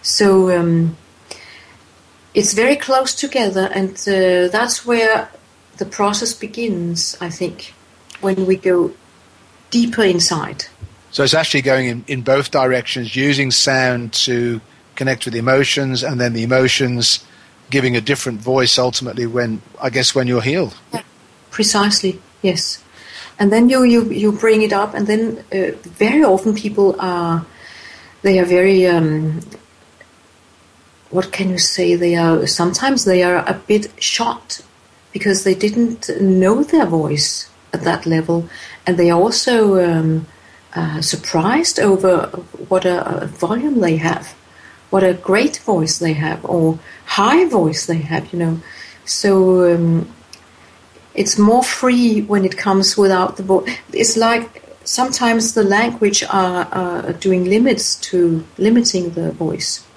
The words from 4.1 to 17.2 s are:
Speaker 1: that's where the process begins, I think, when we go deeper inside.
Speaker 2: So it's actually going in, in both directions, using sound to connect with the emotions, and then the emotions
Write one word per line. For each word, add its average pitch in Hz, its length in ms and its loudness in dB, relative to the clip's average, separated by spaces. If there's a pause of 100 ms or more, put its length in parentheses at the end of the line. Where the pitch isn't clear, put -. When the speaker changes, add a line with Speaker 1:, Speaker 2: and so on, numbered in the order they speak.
Speaker 1:
that's 233 380 -2
where 226 420 0 (500)
the 202 60 -4
process 208 480 -4
begins, 180 880 -6
I 175 80 -8
think, 170 460 -10 (460)
when 190 260 -2
we 185 100 2
go 180 360 0 (760)
deeper 233 320 0
inside. 175 640 -2 (440)
Speaker 2:
So - 120 -2
it's 135 120 2
actually 156 280 0
going 131 240 2
in, 120 200 -6
in 127 160 -6
both 135 280 0
directions, 127 680 -2
using 135 340 0
sound 127 600 0
to 120 480 -2 (340)
connect 135 300 -4
with 123 80 -8
the 117 80 -4
emotions, 131 600 0
and 131 180 -4
then 123 140 0
the 113 100 -4
emotions 123 800 0 (460)